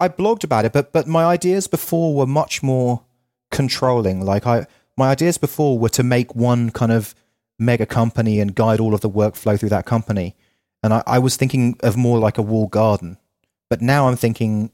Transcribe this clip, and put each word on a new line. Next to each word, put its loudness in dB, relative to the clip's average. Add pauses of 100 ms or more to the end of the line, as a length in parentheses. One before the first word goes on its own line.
I 2
blogged -2
about 0
it, 0
but, -2
but 0
my 0
ideas 0
before -2
were 2
much -2
more 0 (480)
controlling. 0
Like, 0
I, 0 (300)
my 2
ideas 0
before 0
were 0
to 0
make 0
one 0
kind 0
of 0 (460)
mega 2
company 0
and -2
guide 2
all 2
of 0
the -2
workflow 0
through -2
that -2
company. -2 (480)
And 2
I, 0
I 2
was 0
thinking 0
of 2
more 2
like 2
a -2
walled -2
garden. 0 (500)
But -2
now 2
I'm 0
thinking, -2